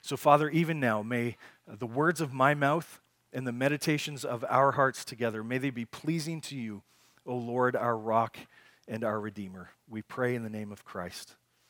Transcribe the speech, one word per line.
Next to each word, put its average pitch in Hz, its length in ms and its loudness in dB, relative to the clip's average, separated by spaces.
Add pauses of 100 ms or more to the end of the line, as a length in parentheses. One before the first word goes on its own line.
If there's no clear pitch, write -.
So, - 160 -6
Father, 147 320 6
even 156 320 0
now, 110 200 2
may, 117 360 -2 (300)
uh, 110 100 -16
the 117 100 -6
words 151 320 0
of 143 140 -4
my 135 200 4
mouth 147 460 0 (320)
and 131 160 -4
the 120 60 -4
meditations 143 720 0
of 120 240 -4
our 131 240 6
hearts 131 320 2
together, 113 400 -4
may 123 120 -2
they 135 120 0
be 117 160 -6
pleasing 160 560 -4
to 143 160 -12
you, 107 260 -8 (420)
O 127 100 -6
Lord, 123 400 2
our 117 220 2
rock 110 400 2 (480)
and 110 180 -6
our 107 160 0
Redeemer. 98 520 -10 (160)
We 110 140 -8
pray 123 340 -2
in 117 80 -4
the 110 60 -6
name 107 240 -8
of - 100 -18
Christ. - 520 -10 (340)